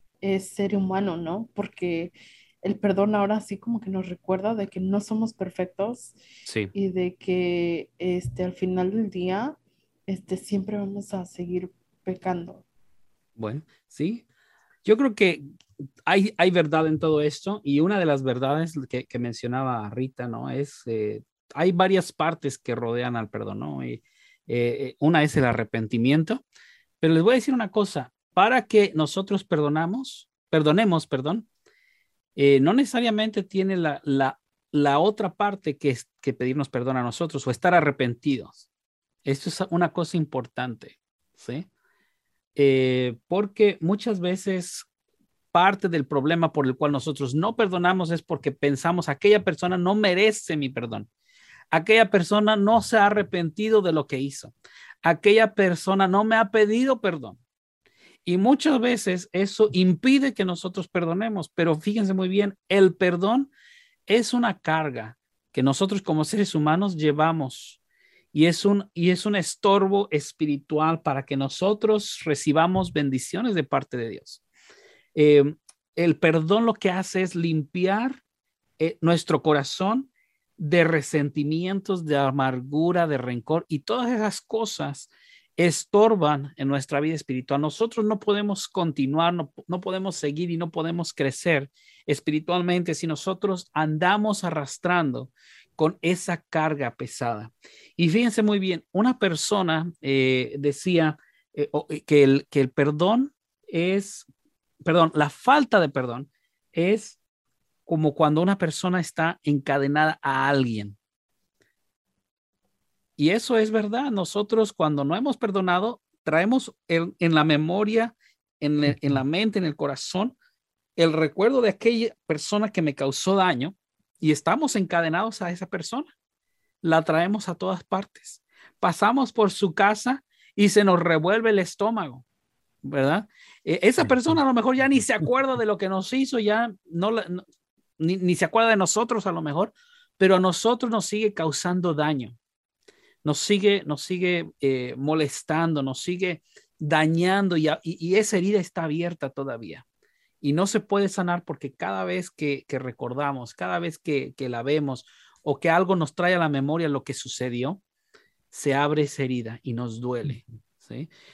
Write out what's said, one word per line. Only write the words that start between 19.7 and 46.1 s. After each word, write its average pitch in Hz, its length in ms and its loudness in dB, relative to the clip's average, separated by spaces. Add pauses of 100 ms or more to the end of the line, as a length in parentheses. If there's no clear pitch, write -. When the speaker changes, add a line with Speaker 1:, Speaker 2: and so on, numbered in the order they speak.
Speaker 2:
Rita, 127 380 -8
¿no? 120 220 -10
Es, 139 360 -8
eh, 107 380 -4 (300)
hay 170 200 2
varias 185 400 2
partes 160 440 -4
que - 160 -8
rodean 120 420 -4
al 110 140 -6
perdón, 104 300 -10
¿no? 139 260 -10
Y, 120 80 -10
eh, 110 80 -16 (460)
eh, 120 520 -4
una 156 240 4
es 151 120 0
el 139 100 2
arrepentimiento, 120 1000 0 (560)
pero 160 140 2
les 160 100 4
voy 226 100 4
a - 20 4
decir 262 180 0
una 226 160 -2
cosa, 185 440 -4 (200)
para 220 320 4
que 208 300 4
nosotros 190 480 -2
perdonamos, 165 840 -4 (200)
perdonemos, 160 560 2
perdón, 147 440 -6 (840)
eh, 139 260 6
no 156 100 4
necesariamente 220 720 0
tiene 190 320 -2
la, 160 280 -2
la, 135 360 0 (320)
la 143 280 2
otra 202 340 0
parte 196 440 -4
que 147 120 -2
es, 123 180 -4 (140)
que 135 120 -4
pedirnos 131 360 -4
perdón 131 260 -4
a 127 80 -2
nosotros 139 420 -6
o 127 60 -2
estar 180 220 0
arrepentidos. 139 960 0 (540)
Esto 135 260 -2
es - 100 -8 (120)
una 170 200 0
cosa 170 240 -4
importante, 127 840 -6 (360)
¿sí? 151 320 -12 (920)
Eh, 127 580 4 (100)
porque 202 540 2
muchas 202 380 0
veces 185 640 -4 (640)
parte 196 380 2
del 151 160 -2
problema 156 480 0